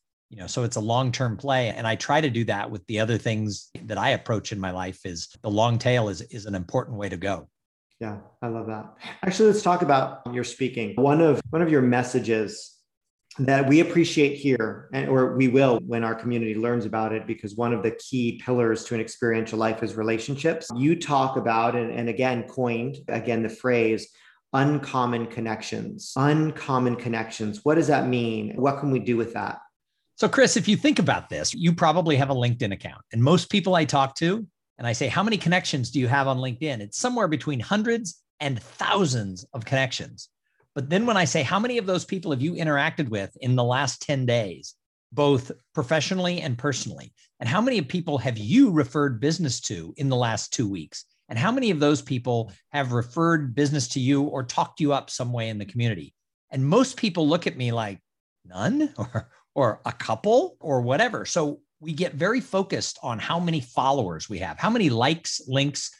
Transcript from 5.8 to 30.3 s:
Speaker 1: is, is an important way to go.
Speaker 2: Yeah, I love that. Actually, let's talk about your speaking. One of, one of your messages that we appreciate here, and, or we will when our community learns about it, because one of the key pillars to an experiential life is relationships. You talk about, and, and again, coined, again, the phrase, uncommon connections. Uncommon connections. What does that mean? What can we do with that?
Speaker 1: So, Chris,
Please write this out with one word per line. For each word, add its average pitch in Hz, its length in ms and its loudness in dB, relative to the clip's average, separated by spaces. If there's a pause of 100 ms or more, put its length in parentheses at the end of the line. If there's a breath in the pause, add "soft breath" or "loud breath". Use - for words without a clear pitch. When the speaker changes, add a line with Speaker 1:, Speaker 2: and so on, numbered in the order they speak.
Speaker 1:
is, 98 140 -6
is 107 240 -16
an 104 80 -6
important 107 420 -4
way 101 140 -6
to 92 80 -8
go. 98 320 -4 (480)
Speaker 2:
Yeah, 107 200 -10 (240)
I 120 60 -4
love 113 180 -6
that. 107 260 -10 (300 loud breath)
Actually, 196 260 4
let's 208 140 4
talk 180 180 2
about 139 400 2 (100)
your 123 140 -4
speaking. 120 520 -4
One 143 260 6
of, 147 260 6
one 160 140 0
of 165 80 2
your 147 100 6
messages 120 960 0 (640)
that 135 280 4
we 147 140 8
appreciate 160 560 4
here, 113 560 0
and, 139 160 -2
or 131 260 4
we 127 140 4
will 123 380 4
when 117 180 -2
our 113 100 -2
community 117 400 -2
learns 117 300 0
about 110 300 -2
it, 107 120 -6
because 107 280 -8
one 120 180 0
of 107 100 -2
the 110 100 0
key 117 520 -4
pillars 117 400 0
to 120 100 -6
an 113 60 -2
experiential 113 580 -2
life 113 240 0
is 101 120 -4
relationships. 123 840 -2
You 147 180 4
talk 131 440 0
about, 117 360 2
and, 117 160 -2
and 117 200 -4
again, 123 320 0
coined, 123 560 -4 (100)
again, 113 340 -2
the 107 60 -2
phrase, 113 600 0 (440 soft breath)
uncommon 131 760 0
connections. 113 880 -8
Uncommon 139 800 2
connections. 113 640 -6
What 151 140 4
does 160 100 4
that 131 220 2
mean? 113 480 -2
What 135 220 2
can 147 120 -2
we 131 80 2
do 117 180 0
with 113 160 -2
that? 107 280 -8 (560)
Speaker 1:
So, 208 120 2
Chris, 254 300 4